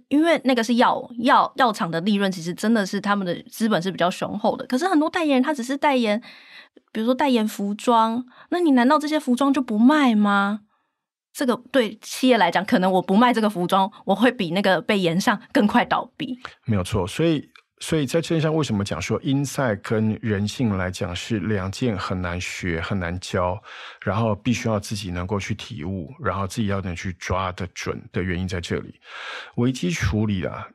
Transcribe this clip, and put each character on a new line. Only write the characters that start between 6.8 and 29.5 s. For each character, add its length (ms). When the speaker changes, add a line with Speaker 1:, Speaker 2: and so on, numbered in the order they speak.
Speaker 1:
比 80
如 60
说 80
代 160
言 180
服 280
装， 500
那 100
你 120
难 160
道 100
这 100
些 120
服 160
装 180
就 80
不 160
卖 380
吗？ 460
这 140
个 100
对 300
企 260
业 120
来 100
讲， 160
可 140
能 120
我 80
不 160
卖 160
这 80
个 80
服 200
装， 240
我 100
会 160
比 180
那 140
个 180
被 160
延 240
上 180
更 160
快 180
倒 320
闭。 220
Speaker 2:
没 100
有 80
错， 240
所 180
以， 240
所 180
以 80
在 160
这 180
上 160
为 80
什 100
么 100
讲 180
说 200
insight 600
跟 400
人 260
性 300
来 140
讲 220
是 260
两 320
件 260
很 240
难 180
学、 400
很 200
难 200
教， 400
然 140
后 200
必 180
须 160
要 100
自 160
己 140
能 160
够 140
去 160
体 280
悟， 300
然 140
后 100
自 140
己 60
要 140
能 140
去 180
抓 400
得 200
准 260
的 100
原 180
因 80
在 140
这 160
里。 240